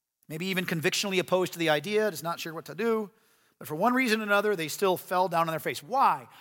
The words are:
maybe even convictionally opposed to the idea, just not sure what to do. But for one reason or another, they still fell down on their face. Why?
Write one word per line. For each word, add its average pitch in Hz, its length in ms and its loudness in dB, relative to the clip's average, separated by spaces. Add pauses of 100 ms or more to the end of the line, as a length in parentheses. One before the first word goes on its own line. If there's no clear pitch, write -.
(260)
maybe 160 200 -6
even 185 180 0
convictionally 185 540 0
opposed 180 340 2
to 170 60 -14
the 165 100 0
idea, 208 420 2
just 143 120 -10
not - 180 -6
sure 160 140 -10
what 160 100 -12
to 143 100 -14
do. 220 360 -2 (480)
But - 100 -14
for 151 60 -8
one 214 180 2
reason 240 280 2
or - 20 -6
another, 202 340 2
they 160 120 -2
still 185 280 2
fell 185 320 0
down 165 140 2
on 165 60 0
their 160 120 -4
face. 143 220 -6
Why? 175 440 2 (140)